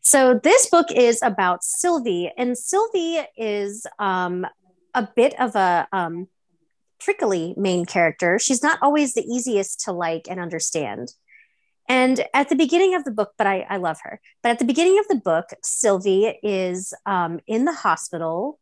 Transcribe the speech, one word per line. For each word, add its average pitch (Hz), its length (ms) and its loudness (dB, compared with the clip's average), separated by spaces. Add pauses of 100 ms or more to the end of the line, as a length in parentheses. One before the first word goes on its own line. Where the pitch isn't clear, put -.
So 254 400 6
this 466 280 6
book 339 200 4
is 233 320 4
about 185 400 0
Sylvie, 233 760 -2
and 247 180 -2
Sylvie 359 640 -2 (160)
is, 208 500 -6 (120)
um, 180 480 -2 (480)
a 233 200 -2
bit 262 240 2
of 247 160 -2
a, 180 380 2
um, 175 340 -4 (720)
prickly 190 580 -2
main 180 280 0
character. 175 540 0
She's 247 240 -2
not 302 200 2
always 285 320 2
the 226 100 -2
easiest 240 560 -4
to 196 120 -6
like 165 360 -4
and 180 120 -8
understand. 151 720 -6 (760)
And 254 440 2
at 277 160 0
the 294 80 2
beginning 349 380 2
of 311 100 -2
the 269 60 -6
book, 208 260 -4
but 208 100 0
I, 190 220 -2
I 196 80 -6
love 170 260 -4
her. - 180 -16 (220)
But 240 80 2
at 226 80 0
the 262 60 0
beginning 339 340 4
of 415 100 0
the 359 80 2
book, 170 340 -2 (120)
Sylvie 202 800 0
is, 185 520 -4 (100)
um, 175 420 -2
in 226 180 0
the 330 80 0
hospital 175 880 -4